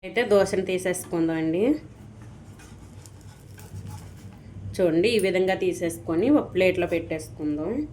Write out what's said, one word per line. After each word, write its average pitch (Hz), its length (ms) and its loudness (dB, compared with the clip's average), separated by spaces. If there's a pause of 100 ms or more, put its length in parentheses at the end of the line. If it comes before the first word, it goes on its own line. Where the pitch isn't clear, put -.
అయితే 185 280 0
దోశను 190 400 4
తీసేసుకుందాం 175 720 0
అండి. 165 220 2 (3000)
చూడండి, 175 300 4 (100)
ఈ - 100 6
విధంగా 185 280 4 (100)
తీసేసుకొని 170 640 0 (100)
ఒక - 160 2
ప్లేట్లో 180 420 4
పెట్టేసుకుందాం. 156 760 -4 (220)